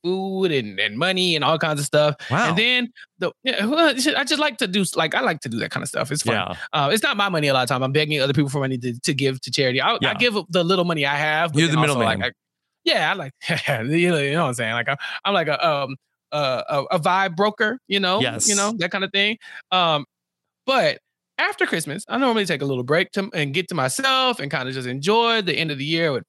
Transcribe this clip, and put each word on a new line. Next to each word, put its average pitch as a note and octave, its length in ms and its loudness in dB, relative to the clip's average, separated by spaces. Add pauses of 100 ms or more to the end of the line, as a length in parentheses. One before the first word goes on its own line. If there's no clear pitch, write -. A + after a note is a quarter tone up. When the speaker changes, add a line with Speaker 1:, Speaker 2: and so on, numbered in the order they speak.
Speaker 1:
food F#3+ 480 0
and, G#2 260 -2
and G#2 200 0
money F3+ 400 0
and D3 60 -2
all D#3 140 4
kinds D3+ 220 0
of C#3+ 60 -4
stuff. D3+ 320 2 (120)
Speaker 2:
Wow. G#3 200 2
Speaker 1:
And E3+ 80 0
then B3 340 2 (280)
the, F3 120 -2 (140)
yeah, A#3 200 0
well, D#4 240 4
I C4 40 0 (320)
just D4+ 140 0
like D4 180 0
to A3 100 0
do, F#3+ 160 2 (140)
like, D#3+ 180 0
I A#3 60 2
like F#3 200 0
to B2+ 80 -8
do A2+ 100 -4
that - 120 -4
kind - 120 -4
of - 40 -6
stuff. - 240 -4
It's D#3 120 -4
fun. A#2 120 0
Speaker 2:
Yeah. F#2 200 -4 (180)
Speaker 1:
Uh, C#3+ 180 2
it's G#3+ 100 2
not C#4 140 0
my G3+ 140 2
money D#3 180 0
a C#3 60 2
lot B2+ 100 4
of A#2+ 60 -2
time. B2+ 120 0
I'm C3+ 120 -2
begging D3+ 260 2
other C#3 140 2
people D3 160 2
for C#3+ 100 -2
money C3+ 200 -2
to, A#2+ 200 -6
to - 140 -2
give C3+ 280 0
to - 80 -12
charity. B2+ 300 0
I, F3 140 2
I A3+ 80 -2
Speaker 2:
Yeah. G3+ 140 0
Speaker 1:
give A3+ 200 0 (140)
the E3+ 160 2
little F3+ 200 2
money D#3+ 200 0
I C#3+ 100 0
have. D3+ 380 0
But C#3 60 2
Speaker 2:
You're E3 100 4
the D3+ 80 2
Speaker 1:
then - 20 2 (100)
also, C3+ 100 2
Speaker 2:
middleman. A2+ 200 0
Speaker 1:
like, A#2+ 120 -2
I, - 20 -20 (500)
yeah, G#3 260 2
I F#3 40 0
like, D#3 260 -6
<laughs> C#3 500 -2
you E3+ 200 4
know, E3 80 2
you C#3 160 0
know E3+ 80 2
what D#3 80 2
I'm B2 60 -2
saying? A2+ 180 -2
Like, A#2+ 160 -2
I'm, C#3 80 -2 (260)
I'm G3+ 100 0
like E3 140 2
a, D3 180 0
um, C#3 300 0 (380)
a, C3 360 0
a, C#3+ 220 0
a F#3 80 2
vibe F#3 380 0
broker, G#3+ 500 0
you G3 140 0
know, F#3 180 2
Speaker 2:
Yes. A#2+ 300 0
Speaker 1:
you G3+ 60 2
know, G3+ 240 0
that F3 120 -2
kind F#3+ 140 -2
of - 80 -8
thing. G#3 240 0 (340)
Um, E3+ 320 2 (640)
but A3 340 2 (380)
after F#4 280 0
Christmas, D#3 420 -4
I A#3+ 120 -2
normally A3+ 260 2
take D#3 160 -2
a D3 40 -2
little C3 180 -2
break D#3 300 0
to, G3 200 -2
and D3 180 -2
get F3+ 180 -2
to F3+ 60 -6
myself C4 640 0
and C#3+ 120 -6
kinda C3+ 200 -4
just C3 160 -6
enjoy G#3+ 540 2
the F3 140 -2
end D#3+ 160 -2
of C#3 80 -6
the C#3 60 -4
year E3 260 0
with B2+ 180 -2